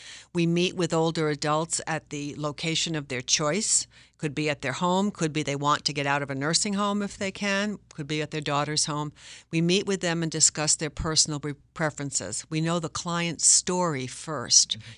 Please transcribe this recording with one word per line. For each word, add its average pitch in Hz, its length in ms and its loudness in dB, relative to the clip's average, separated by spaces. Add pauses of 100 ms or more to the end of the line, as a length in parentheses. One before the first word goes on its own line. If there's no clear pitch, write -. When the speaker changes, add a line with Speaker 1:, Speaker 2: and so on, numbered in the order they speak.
(320)
Speaker 1:
We 170 120 2
meet 170 300 2
with 175 180 0
older 160 360 2
adults 151 580 0
at 156 240 -6
the 147 260 -8
location 160 600 -2
of 147 120 -6
their 127 120 -4
choice. 160 640 2 (320)
Could 147 160 -2
be 151 160 0
at 143 100 -2
their 131 120 -2
home, 185 380 2
could 160 220 0
be 151 100 0
they 143 140 0
want 143 300 2
to 147 80 -4
get 143 120 -2
out 143 160 2
of 135 80 -4
a 139 40 -4
nursing 165 400 0
home 202 260 0
if 202 160 -6
they 196 140 -4
can, 202 480 -2 (160)
could 147 120 -8
be 151 140 -2
at 151 120 -6
their 156 100 -4
daughter's 147 420 0
home. 147 280 -4 (380)
We 165 120 2
meet 180 240 4
with 196 160 -2
them 170 200 0
and 160 80 -2
discuss 151 440 2
their 151 160 -2
personal 156 520 0
re-, 147 120 -4 (180)
preferences. 143 760 -4
We 156 100 0
know 165 200 2
the 160 100 -4
client's 170 560 -2
story 170 600 2
first, - 680 2
Speaker 2:
Mm-hmm. 113 260 -8